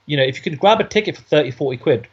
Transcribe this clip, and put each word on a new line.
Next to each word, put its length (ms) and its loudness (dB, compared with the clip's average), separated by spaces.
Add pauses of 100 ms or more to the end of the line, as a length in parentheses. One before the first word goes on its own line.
you 120 -4
know, 60 2
if 120 -2
you 80 -16
can 140 -6
grab 240 4
a 20 2
ticket 320 -2
for 80 -20
thirty, 280 2
forty 260 -4
quid 360 0